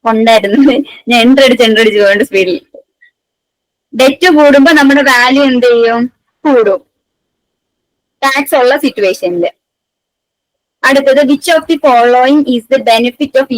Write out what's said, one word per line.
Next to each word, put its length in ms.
ഉണ്ടായിരുന്നു. 680
ഞാൻ 140
എൻട്രി 240
അടിച്ച്, 180
എൻട്രി 180
അടിച്ച് 180
പോകേണ്ട 220
സ്പീഡിൽ. 400
ഡെറ്റ് 380
കൂടുമ്പോ 380
നമ്മുടെ 300
വാല്യൂ 420
എന്ത് 240
ചെയ്യും? 440
കൂടും, 500
ടാക്സ് 320
ഉള്ള 220
സിറ്റുവേഷനിൽ. 720
അടുത്തത്, 400
which 340
of 40
the 140
following 640
is 220
the 220
benefit 580
of 60